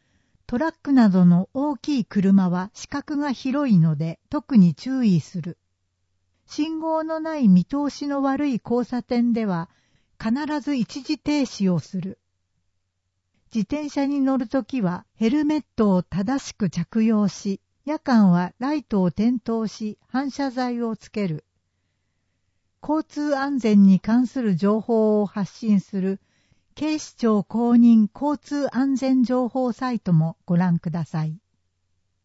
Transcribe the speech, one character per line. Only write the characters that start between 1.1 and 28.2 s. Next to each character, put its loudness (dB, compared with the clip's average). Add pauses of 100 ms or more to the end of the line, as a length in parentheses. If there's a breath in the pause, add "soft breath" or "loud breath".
の 6
大 -4
き -2
い -4
車 2
は -4
死 -18
角 -8
が -4
広 -2
い 6
の 2
で、 -8
特 0
に 6
注 -4
意 4
す -12
る。 -12 (880)
信 -4
号 -2
の -4
な -6
い 4
見 6
通 -4
し -10
の -4
悪 -2
い -4
交 -2
差 -6
点 -2
で -2
は、 -4 (520)
必 -2
ず -4
一 -6
時 -4
停 0
止 -2
を 0
す -8
る。 -10 (1400)
自 0
転 -4
車 -2
に -2
乗 0
る -2
と -2
き -4
は -4
ヘ 0
ル 2
メ 0
ッ -6 (120)
ト 2
を 2
正 -4
し -16
く -4
着 -2
用 2
し、 -8 (240)
夜 -4
間 4
は 0
ラ -4
イ -6
ト -2
を 0
点 -2
灯 -4
し、 -10
反 -6
射 -4
材 -4
を -4
つ -20
け -4
る。 -6 (1400)
交 -2
通 -4
安 -2
全 6
に 6
関 0
す -6
る 0
情 0
報 2
を -2
発 -6
信 0
す -8
る -4 (540)
警 -4
視 -14
庁 0
公 0
認 6
交 -4